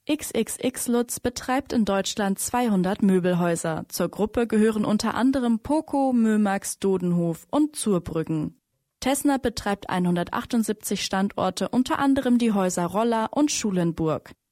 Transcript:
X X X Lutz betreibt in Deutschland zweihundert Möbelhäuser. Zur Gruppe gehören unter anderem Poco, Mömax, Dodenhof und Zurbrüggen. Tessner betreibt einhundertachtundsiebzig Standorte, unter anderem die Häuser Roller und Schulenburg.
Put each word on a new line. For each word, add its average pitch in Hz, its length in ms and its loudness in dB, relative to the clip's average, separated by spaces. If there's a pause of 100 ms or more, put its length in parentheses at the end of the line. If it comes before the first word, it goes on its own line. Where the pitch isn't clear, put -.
X - 300 -4
X 226 260 -2
X - 280 -4
Lutz 240 320 -2
betreibt 254 520 -4
in 233 120 2
Deutschland 196 560 0
zweihundert 208 600 0
Möbelhäuser. 175 880 2
Zur 175 200 -2
Gruppe 226 400 -2
gehören 214 360 2
unter 214 300 0
anderem 240 460 2
Poco, 277 520 0
Mömax, 214 680 0
Dodenhof 175 720 0
und 302 260 0
Zurbrüggen. 165 840 -2 (400)
Tessner 277 400 0
betreibt 214 520 -4
einhundertachtundsiebzig 185 1120 -2
Standorte, 190 640 -2
unter 254 320 0
anderem 269 380 4
die 233 120 2
Häuser 185 360 2
Roller 220 440 0
und 294 220 0
Schulenburg. 170 800 -2 (180)